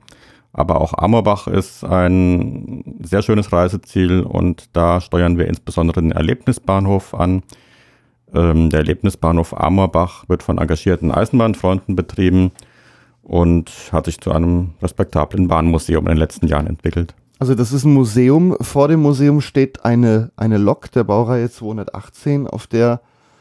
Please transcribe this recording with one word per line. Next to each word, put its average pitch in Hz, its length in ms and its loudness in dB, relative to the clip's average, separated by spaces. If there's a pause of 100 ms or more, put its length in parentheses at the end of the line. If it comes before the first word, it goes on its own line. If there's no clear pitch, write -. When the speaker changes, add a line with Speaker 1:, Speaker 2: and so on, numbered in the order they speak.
(520)
Speaker 1:
Aber 82 300 -2
auch - 120 -4
Amorbach 104 540 0
ist 95 360 -4
ein 90 1200 0
sehr 95 180 -2
schönes 104 320 0
Reiseziel 92 680 0
und - 520 -2
da 85 260 2
steuern 87 380 0
wir 87 100 0
insbesondere 85 540 -2
den 80 100 0
Erlebnisbahnhof 98 1040 -2
an. 92 300 -2 (880)
Ähm, 82 360 2
der 78 100 0
Erlebnisbahnhof 82 800 -2
Amorbach 87 720 0
wird 87 160 -2
von 80 140 -2
engagierten 85 540 -2
Eisenbahnfreunden 95 840 0
betrieben 92 560 0 (720)
und 85 500 0 (200)
hat 80 140 -2
sich 80 140 -8
zu - 120 -6
einem 87 400 0 (100)
respektablen 92 640 -2
Bahnmuseum 82 580 0
in 82 80 2
den 80 40 2
letzten 80 300 -2
Jahren 73 200 0
entwickelt. 85 460 -4 (240)
Speaker 2:
Also 131 180 0
das 117 160 -2
ist 135 140 0
ein 151 80 6
Museum. 131 640 4
Vor 143 280 0
dem 160 140 2
Museum 143 380 2
steht - 460 -2
eine, 117 500 2
eine 110 220 0
Lok 104 340 0
der 117 140 0
Baureihe 117 440 0
zweihundertachtzehn, 110 960 -6
auf - 200 -10
der 120 340 0 (400)